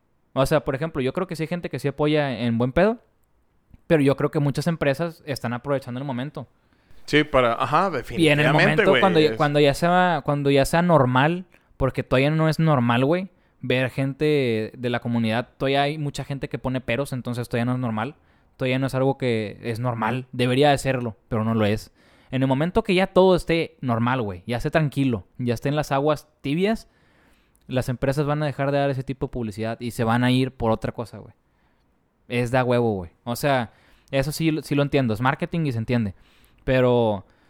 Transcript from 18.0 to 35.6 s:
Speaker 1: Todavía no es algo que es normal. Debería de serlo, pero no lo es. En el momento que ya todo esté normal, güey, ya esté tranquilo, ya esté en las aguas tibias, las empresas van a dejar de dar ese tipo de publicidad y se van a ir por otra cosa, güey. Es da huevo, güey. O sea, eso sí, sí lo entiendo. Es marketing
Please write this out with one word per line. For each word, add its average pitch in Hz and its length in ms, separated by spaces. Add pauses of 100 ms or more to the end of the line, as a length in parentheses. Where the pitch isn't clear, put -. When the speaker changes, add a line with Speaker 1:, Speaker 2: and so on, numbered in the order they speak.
Speaker 1:
Todavía 131 220
no 135 80
es 127 80
algo 135 220
que 110 460
es 113 160
normal. 120 520
Debería 127 380
de 139 80
serlo, 123 400 (100)
pero 110 160
no 113 120
lo 110 100
es. 107 260 (400)
En 131 100
el 135 60
momento 151 360
que 196 120
ya 190 120
todo 185 280
esté 165 460
normal, 123 400
güey, 95 260
ya 120 100
esté 147 140
tranquilo, 135 540 (140)
ya 120 160
esté 139 140
en 143 60
las 151 160
aguas 143 360 (140)
tibias, 185 460 (800)
las 127 220
empresas 135 380
van 147 160
a - 20
dejar 139 260
de 143 60
dar 143 140
ese 131 120
tipo 139 240
de - 40
publicidad 110 500
y 120 100
se 123 120
van 117 200
a 123 80
ir 127 200
por 113 200
otra 117 200
cosa, 113 260
güey. 101 160 (920)
Es 120 240
da 127 120
huevo, 120 300
güey. 90 180 (120)
O 120 120
sea, 131 360 (400)
eso 139 200
sí, 160 320
sí - 120
lo 143 80
entiendo. 135 300
Es 104 80
marketing 156 440